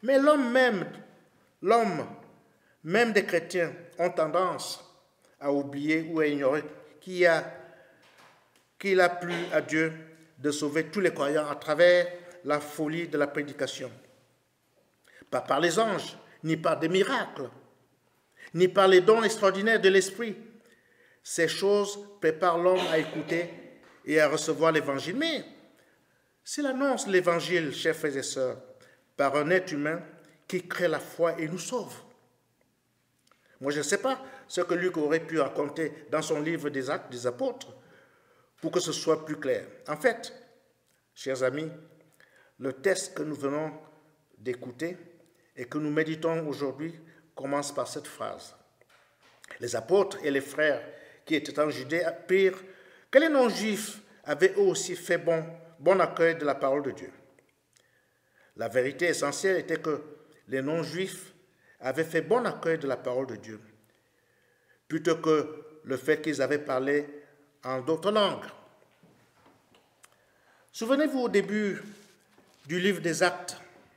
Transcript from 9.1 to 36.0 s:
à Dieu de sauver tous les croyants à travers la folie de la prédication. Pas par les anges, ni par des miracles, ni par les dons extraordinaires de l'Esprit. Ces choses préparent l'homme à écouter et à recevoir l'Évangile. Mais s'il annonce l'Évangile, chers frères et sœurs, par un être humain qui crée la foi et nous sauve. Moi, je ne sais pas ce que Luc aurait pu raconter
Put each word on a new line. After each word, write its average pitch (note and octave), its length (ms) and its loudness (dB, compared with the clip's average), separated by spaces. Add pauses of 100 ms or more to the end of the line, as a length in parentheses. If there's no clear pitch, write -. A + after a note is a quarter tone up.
à D#3 80 4
Dieu D#3+ 320 0 (460)
de C#3 120 0
sauver D3 360 -2
tous G3 140 -4
les E3+ 120 2
croyants D3+ 340 0
à D3 80 -4
travers F3 560 4 (340)
la D3 140 0
folie D#3 480 -6
de D3+ 120 -4
la C#3+ 100 2
prédication. C3+ 640 -8 (1400)
Pas B2+ 120 -4
par C#3+ 180 2
les E3+ 180 2
anges, G#3 380 0 (260)
ni D#3+ 140 0
par D#3+ 240 0
des D#3+ 80 0
miracles, F#3+ 640 0 (1040)
ni F3 120 4
par F#3+ 220 6
les F#3 140 10
dons A3 200 6
extraordinaires G3+ 580 2
de F#3+ 100 8
l'Esprit. G3 440 2 (880)
Ces - 240 0
choses G3+ 540 0 (200)
préparent E3 380 2
l'homme F3+ 320 4
à D#3+ 80 2
écouter E3 520 -4 (560)
et D3+ 120 2
à D3+ 100 6
recevoir D#3 440 2
l'Évangile. C#3 440 -2
Mais D4+ 280 -2 (1000)
s'il - 220 -6
annonce C4+ 420 0
l'Évangile, E3+ 680 2
chers D#3 220 0
frères D3 220 -4
et C3 60 -4
sœurs, B2+ 360 -4 (560)
par C#3 220 2
un D3+ 140 2
être F#3 220 2
humain D3+ 300 -4 (460)
qui F3+ 180 -6
crée F3 220 0
la D#3 100 0
foi E3 400 0
et E3 80 -2
nous E3+ 120 -6
sauve. F3+ 360 -6 (1700)
Moi, C#3 120 -2
je D3 60 -2
ne C#3+ 60 -2
sais G3 140 0
pas C4 260 -2 (240)
ce - 140 -2
que - 100 0
Luc F3 240 0
aurait D#3 240 2
pu D#3+ 180 -4
raconter D3 540 -2 (180)